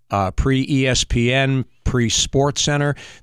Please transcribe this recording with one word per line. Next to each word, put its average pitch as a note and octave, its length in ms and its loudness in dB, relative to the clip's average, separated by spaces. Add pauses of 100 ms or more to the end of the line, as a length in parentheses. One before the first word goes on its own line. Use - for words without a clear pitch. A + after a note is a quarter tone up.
(100)
uh, F#3+ 220 0
pre-E C3+ 560 0
S B2 160 0
P A#2+ 280 0
N, C3+ 320 0 (200)
pre-Sports B2+ 760 0
Center. C#3+ 360 0 (260)